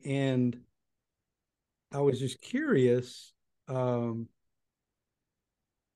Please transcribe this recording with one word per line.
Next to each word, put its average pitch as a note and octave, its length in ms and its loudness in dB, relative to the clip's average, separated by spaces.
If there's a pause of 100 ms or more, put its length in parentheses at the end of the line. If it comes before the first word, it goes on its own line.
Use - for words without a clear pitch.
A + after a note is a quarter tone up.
And C3+ 540 0 (1300)
I C#3+ 80 -4
was C#3 200 2
just B2+ 220 -6
curious, C3 920 0 (340)
um, A#2+ 600 -4 (1700)